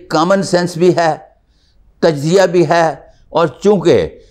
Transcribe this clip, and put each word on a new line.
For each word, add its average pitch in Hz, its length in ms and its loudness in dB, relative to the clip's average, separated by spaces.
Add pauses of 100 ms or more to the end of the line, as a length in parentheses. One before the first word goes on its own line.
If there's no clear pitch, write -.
(120)
कॉमन 180 300 0
सेंस 175 360 -4
भी 175 120 2
है, 160 240 0 (880)
तज्जिया 170 440 2
भी 175 180 0
है, 160 500 -2 (180)
और 156 300 -2
चूँकि 165 400 2 (280)